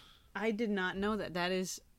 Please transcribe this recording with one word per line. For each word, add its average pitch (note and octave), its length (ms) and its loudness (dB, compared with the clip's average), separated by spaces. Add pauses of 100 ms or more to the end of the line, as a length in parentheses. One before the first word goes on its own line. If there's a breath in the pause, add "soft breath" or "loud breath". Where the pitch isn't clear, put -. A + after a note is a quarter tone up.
(360 soft breath)
I G#3 160 2
did G#3+ 180 0
not F#3 280 0
know G#3 200 2
that. E3 160 -4
That F3 180 0
is F#3 300 0 (180)